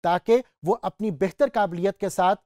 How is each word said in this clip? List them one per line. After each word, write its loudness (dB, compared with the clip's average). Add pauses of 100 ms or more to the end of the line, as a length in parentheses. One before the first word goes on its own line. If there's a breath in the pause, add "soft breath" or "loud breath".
ताकि 2 (220)
वो 2
अपनी -4
बेहतर -2
काबिलियत -2
के -4
साथ 2 (100)